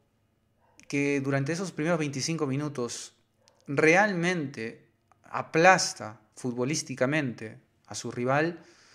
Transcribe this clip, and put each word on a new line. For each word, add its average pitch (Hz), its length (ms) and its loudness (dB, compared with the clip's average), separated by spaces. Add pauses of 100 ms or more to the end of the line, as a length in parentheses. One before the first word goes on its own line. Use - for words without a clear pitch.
(880)
que 143 340 0
durante 139 320 -2
esos 170 200 -6
primeros 160 260 0
veinticinco 151 480 -4
minutos 135 680 -6 (500)
realmente 165 1200 2 (380)
aplasta 143 960 2 (160)
futbolísticamente 127 1200 -4 (300)
a 107 80 -12
su 120 160 -8
rival, 143 500 0 (320)